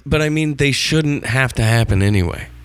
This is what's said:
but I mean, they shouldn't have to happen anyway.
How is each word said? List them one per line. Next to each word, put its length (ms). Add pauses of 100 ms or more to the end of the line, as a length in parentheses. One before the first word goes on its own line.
but 160
I 80
mean, 260
they 160
shouldn't 540
have 280
to 100
happen 400
anyway. 440 (180)